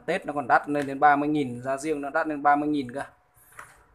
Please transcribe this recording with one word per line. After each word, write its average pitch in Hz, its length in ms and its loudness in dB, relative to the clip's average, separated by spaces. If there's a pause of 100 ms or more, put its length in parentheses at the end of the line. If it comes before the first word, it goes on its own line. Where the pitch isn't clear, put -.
Tết 185 200 -4
nó 151 60 -6
còn 139 160 -4
đắt 139 200 4
lên 143 180 -2
đến 135 140 -6
ba 147 160 8
mươi 147 120 0
nghìn, 131 340 -2
giá 135 140 -2
riêng 147 240 -4
nó 139 100 -8
đắt 156 160 -2
lên 147 160 -6
ba 143 140 6
mươi 147 120 -2
nghìn 135 260 -4
cơ. 139 80 -8 (920)